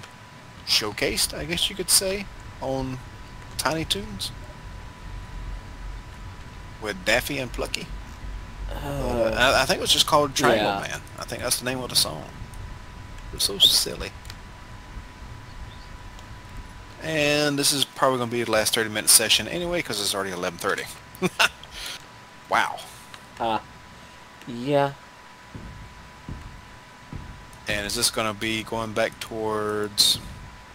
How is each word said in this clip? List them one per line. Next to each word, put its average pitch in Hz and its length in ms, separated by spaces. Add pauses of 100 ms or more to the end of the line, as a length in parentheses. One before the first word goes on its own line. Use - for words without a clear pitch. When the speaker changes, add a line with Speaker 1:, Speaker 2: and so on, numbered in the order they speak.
(640)
Speaker 1:
showcased, - 720
I 147 80
guess 170 240
you 196 80
could 190 140
say, 202 340 (380)
on 131 360 (600)
Tiny 156 260
Toons 202 460 (2500)
with 101 240
Daffy 123 340
and 127 140
Plucky. - 360 (840)
Speaker 2:
Uh, 123 640
Speaker 1:
I, 123 260
I - 40
think 185 120
it - 40
was - 100
just - 140
called 147 300
Triangle 110 300
Speaker 2:
yeah. 101 220
Speaker 1:
Man. - 120 (180)
I - 60
think 117 180
that's 123 160
the 120 60
name 127 160
of 120 100
the 120 60
song. 76 260 (1080)
It - 20
was - 80
so 98 160
silly. - 520 (3000)
And 147 560
this 139 160
is 135 120
probably 131 340
gonna 120 140
be 120 100
the 110 80
last 107 240
thirty-minute 107 340
session 107 380
anyway, 175 360
'cause 208 180
it's 202 160
already 98 160
eleven 90 260
thirty. 90 240 (400)
<laughs> 185 80 (1200)
Wow. 101 280 (600)
Speaker 2:
Uh, 110 220 (880)
yeah. 139 460 (2750)
Speaker 1:
And 104 180
is 98 80
this 117 160
gonna 110 240
be 110 300
going 113 300
back 113 260
towards 107 1000 (560)